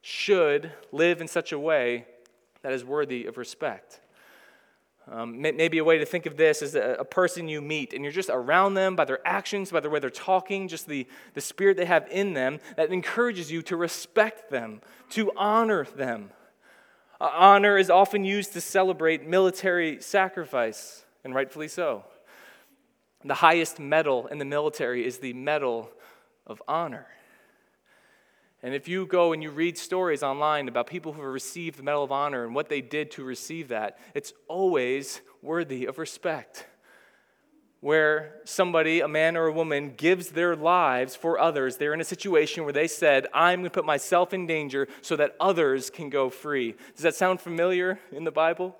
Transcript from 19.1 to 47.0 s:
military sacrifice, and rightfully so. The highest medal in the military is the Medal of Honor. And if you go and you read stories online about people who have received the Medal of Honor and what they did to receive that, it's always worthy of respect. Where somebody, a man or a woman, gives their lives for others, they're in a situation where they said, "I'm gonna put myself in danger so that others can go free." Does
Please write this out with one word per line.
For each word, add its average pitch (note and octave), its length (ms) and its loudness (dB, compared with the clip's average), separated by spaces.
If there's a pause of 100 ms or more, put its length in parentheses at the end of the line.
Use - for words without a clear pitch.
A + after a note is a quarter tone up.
military F3 720 2
sacrifice, D#3+ 1000 -2 (220)
and B2+ 100 -8
rightfully C#3 320 -4
so. C#3 380 -4 (1200)
The C#3 80 -4
highest E3 480 4
medal C#3+ 460 2
in D3 100 -10
the C#3+ 80 -6
military C#3+ 600 -2
is B2 120 -6
the B2+ 160 -10
Medal B2+ 580 -4 (560)
of - 220 -16
Honor. D3+ 360 -6 (1600)
And B2+ 120 -8
if C#3 160 -8
you F#3 160 -4
go F3 260 4
and D#3 100 -4
you D3+ 100 -10
read E3 260 -2
stories F3+ 440 -2
online D3 460 0
about A#2+ 200 -2
people D#3+ 260 -10
who D3+ 80 -14
have C3+ 100 -10
received D#3 480 -10
the C3+ 40 -16
Medal D3 200 0
of C3+ 80 -4
Honor C#3 320 -2
and A#2 100 -8
what D3+ 140 -2
they C#3+ 140 -4
did D3 300 -6
to C#3 120 -14
receive C3 460 -10
that, G#2+ 300 -6 (140)
it's - 200 -8 (160)
always C#3 720 0 (200)
worthy C#3+ 440 -4
of C3+ 120 -8
respect. - 720 -8 (1120)
Where D#3 640 2
somebody, E3 560 2
a D#3+ 80 0
man D#3+ 300 2
or E3 80 2
a D#3 80 0
woman, D3 420 -2
gives F3+ 360 2
their E3+ 260 0
lives D3+ 580 2
for E3 240 -2
others, C#3 380 0
they're D3 160 -2
in D#3+ 80 -4
a D#3 40 -4
situation E3 600 0
where C#3+ 80 -6
they D#3 160 0
said, C#3+ 440 4
"I'm F3+ 280 4
gonna F3+ 80 -6
put E3+ 160 -4
myself F3 480 2
in F#3 120 -4
danger C#3 440 -2 (120)
so E3 140 -2
that D3 240 2
others D#3 500 2
can D3+ 200 -12
go C3+ 200 0
free." B2+ 460 -4 (200)
Does D3 80 -12